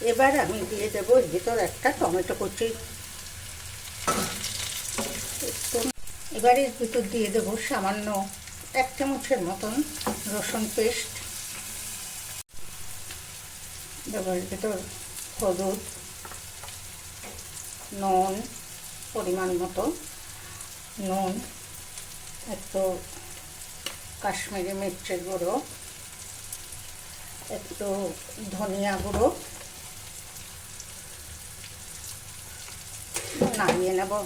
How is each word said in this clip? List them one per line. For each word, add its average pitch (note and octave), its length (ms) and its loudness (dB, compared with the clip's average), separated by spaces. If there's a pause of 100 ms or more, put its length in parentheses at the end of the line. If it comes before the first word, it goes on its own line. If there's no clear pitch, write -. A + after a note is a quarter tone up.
(100)
এবার C4+ 220 10 (120)
আমি A3 140 2 (120)
দিয়ে G#3+ 240 2
দেব G3 140 2 (120)
এর F3 120 6
ভিতর A3+ 240 2 (120)
একটা - 200 2 (100)
টমেটো F3+ 420 4
কুচি। G#3+ 280 2 (2750)
একটু, - 280 0 (600)
এবার A#3+ 160 12 (100)
এর A#3 140 2
ভিতর A#3 240 2 (100)
দিয়ে A3 220 4
দেব G3 120 6 (220)
সামান্য G#3 400 2 (720)
এক B3+ 140 6
চামচের C4+ 540 2
মতন G#3 260 0 (600)
রসুন B3 300 2 (100)
পেস্ট, - 380 4 (3000)
দেব F#3+ 140 0 (100)
এর F3+ 140 2
ভিতর G3+ 260 0 (640)
হলুদ, F#3+ 420 4 (2250)
নুন F#3+ 320 6 (800)
পরিমাণ F#3 340 2 (120)
মতো, F3+ 240 0 (1200)
নুন, F#3+ 240 2 (1200)
একটু F#3+ 260 -2 (1400)
কাশ্মীরি G3 580 -2
মির্চের F#3 480 -2
গুঁড়ো, F#3 260 2 (2000)
একটু G3+ 320 -6 (680)
ধনিয়া G3 360 2 (120)
গুঁড়ো, G#3 220 6 (4000)
নাড়িয়ে F#3 400 6
নেব। G3 140 2 (120)